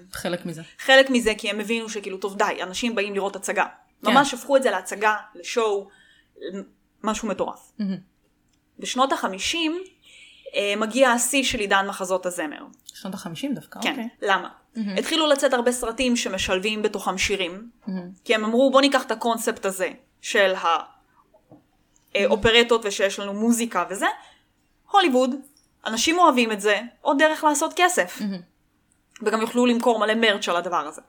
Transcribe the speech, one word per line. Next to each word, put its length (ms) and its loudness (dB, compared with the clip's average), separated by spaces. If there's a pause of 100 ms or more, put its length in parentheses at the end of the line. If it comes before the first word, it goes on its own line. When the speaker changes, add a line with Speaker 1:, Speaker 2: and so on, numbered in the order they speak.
(120)
Speaker 1:
חלק 340 -6
מזה. 160 -10 (160)
Speaker 2:
חלק 320 6
מזה, 280 2
כי 120 -6
הם 100 -4
הבינו 280 -6
שכאילו, 280 -10
טוב, 200 -8
די, 260 0
אנשים 320 -4
באים 200 -2
לראות 220 -4
הצגה. 280 -2 (400)
Speaker 1:
כן. 60 2
Speaker 2:
ממש 240 4
הפכו 220 0
את 60 6
זה 80 2
להצגה, 460 -2 (180)
לשואו, 540 -4 (1120)
משהו 260 -4
מטורף. 500 -6
Speaker 1:
מהמם. 180 -4 (840)
Speaker 2:
בשנות 340 0
החמישים, 680 -2 (760)
אה, 220 0
מגיע 340 2
השיא 340 2
של 140 -2
עידן 300 2
מחזות 380 -4
הזמר. 360 -8 (320)
Speaker 1:
שנות 200 -12
החמישים 400 -6
דווקא, 280 -14
Speaker 2:
כן, 80 -2
Speaker 1:
אוקיי. 180 -8 (140)
Speaker 2:
למה? 260 0 (280)
Speaker 1:
מהמם. 220 -4
Speaker 2:
התחילו 280 0
לצאת 260 2
הרבה 200 2
סרטים 440 -2
שמשלבים 640 -2
בתוכם 360 -4
שירים, 500 -4 (180)
Speaker 1:
מהמם. 240 -8 (140)
Speaker 2:
כי 100 2
הם 100 0
אמרו, 260 4
"בוא 100 6
ניקח 220 4
את 80 -6
הקונספט 560 -2
הזה 240 -4 (300)
של 340 2
ה-, 120 -4
אה, 140 2 (1400)
Speaker 1:
מהמם. 100 6
Speaker 2:
אופרטות 540 4
ושיש 340 -2
לנו 140 -8
מוזיקה 580 0
וזה, 160 -4 (840)
הוליווד, 440 4 (520)
אנשים 320 0
אוהבים 340 6
את 80 -6
זה, 200 2 (200)
עוד 180 0
דרך 260 4
לעשות 320 2
כסף." 440 2
Speaker 1:
מהמם. 200 -6 (840)
Speaker 2:
וגם 180 0
יוכלו 260 0
למכור 320 2
מלא 160 2
מרץ' 340 2
על 80 0
הדבר 320 -2
הזה. 200 -16